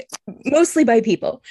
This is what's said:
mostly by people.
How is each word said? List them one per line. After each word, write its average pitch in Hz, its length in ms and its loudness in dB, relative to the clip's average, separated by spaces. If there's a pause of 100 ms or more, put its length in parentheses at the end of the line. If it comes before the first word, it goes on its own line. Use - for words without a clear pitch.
(460)
mostly 311 380 2
by 226 180 2
people. - 500 -4